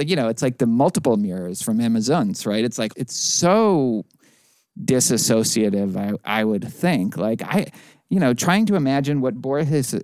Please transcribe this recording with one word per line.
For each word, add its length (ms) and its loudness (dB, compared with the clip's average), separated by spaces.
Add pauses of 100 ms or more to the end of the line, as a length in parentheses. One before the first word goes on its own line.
you 140 0
know, 120 0
it's 140 -2
like 160 -2
the 80 2
multiple 500 2
mirrors 460 -4
from 180 0
Emma 200 2
Zuntz, 440 -2
right? 200 0
It's 140 -4
like, 180 -4
it's 200 -8
so 880 2 (800)
disassociative, 1120 2
I, 440 -4
I 40 0
would 280 -2
think. 440 -2
Like, 260 -2
I, 240 -2 (420)
you 120 0
know, 140 2
trying 320 2
to 80 2
imagine 460 0
what 160 0
Borges 680 -2